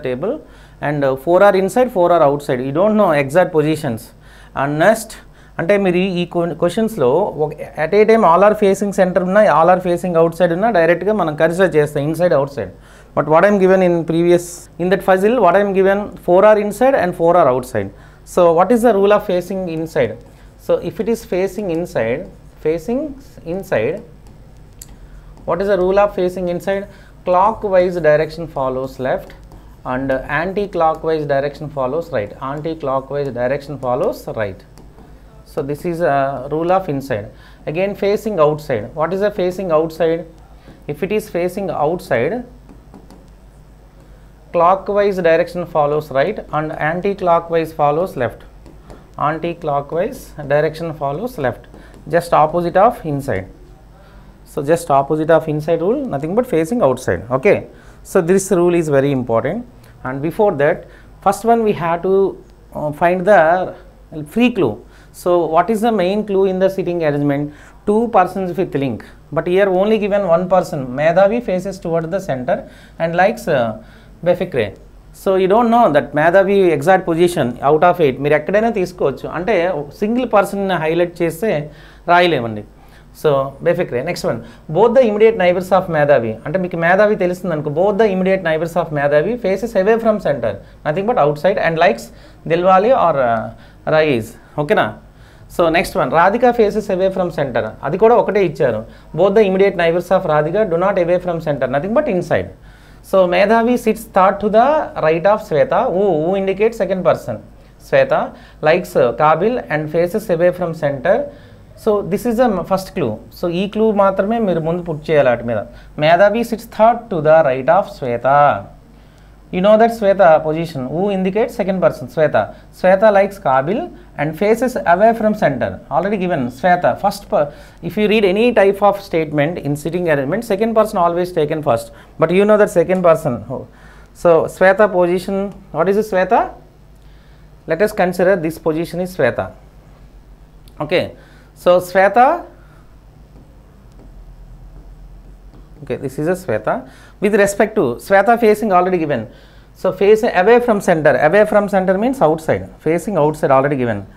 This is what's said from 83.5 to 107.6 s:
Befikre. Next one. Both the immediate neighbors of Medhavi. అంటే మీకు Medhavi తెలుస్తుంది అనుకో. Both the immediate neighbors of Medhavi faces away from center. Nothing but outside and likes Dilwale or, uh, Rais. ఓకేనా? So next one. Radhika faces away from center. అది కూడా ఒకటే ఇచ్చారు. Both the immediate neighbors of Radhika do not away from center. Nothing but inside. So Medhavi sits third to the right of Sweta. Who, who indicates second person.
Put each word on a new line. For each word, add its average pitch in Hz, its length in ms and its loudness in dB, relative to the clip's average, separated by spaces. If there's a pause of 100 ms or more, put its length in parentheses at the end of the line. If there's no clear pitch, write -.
Befikre. 160 440 -2
Next 180 220 -8
one. 117 80 -6 (380)
Both 226 220 4
the 262 100 4
immediate 214 340 2
neighbors 180 360 0
of 190 60 -4 (120)
Medhavi. 139 360 2 (120)
అంటే 156 200 -4
మీకు 175 200 -6
Medhavi 208 380 2
తెలుస్తుంది 180 340 -4
అనుకో. 147 240 -6
Both 196 220 0
the 214 120 4
immediate 185 340 0
neighbors 160 340 -2
of 170 60 -6 (100)
Medhavi 151 340 2 (140)
faces 196 340 -4
away 220 240 2
from 214 120 2 (100)
center. 127 260 -2 (320)
Nothing 165 260 -2
but 226 140 0
outside 147 320 0
and 165 180 -2 (100)
likes 226 200 0 (480)
Dilwale 185 380 4 (160)
or, 160 80 0 (180)
uh, 113 160 -4 (460)
Rais. 143 340 0 (320)
ఓకేనా? 151 260 0 (680)
So 180 80 2 (120)
next 175 200 -2
one. 151 160 0
Radhika 202 380 2 (100)
faces 208 340 0
away 190 220 0
from 185 120 -2 (100)
center. 123 260 -4 (240)
అది 160 140 -4
కూడా 233 200 6
ఒకటే 208 260 0
ఇచ్చారు. 139 320 -2 (400)
Both 196 180 4
the 226 120 6
immediate 190 320 2
neighbors 170 340 0
of 185 160 0
Radhika 156 300 0 (100)
do 165 140 -2
not 196 180 0
away 175 220 0
from 170 120 -4 (100)
center. 135 280 -2
Nothing 180 220 -4
but 302 180 0
inside. 117 340 -2 (600)
So 190 100 2 (160)
Medhavi 226 400 2 (100)
sits 214 180 -2 (140)
third 196 240 4
to 208 160 -2
the 240 100 6 (400)
right 165 260 0
of 214 140 0
Sweta. 135 320 2 (140)
Who, 185 100 0 (220)
who 185 160 0
indicates 196 420 0
second 185 260 -4
person. 123 280 -2 (500)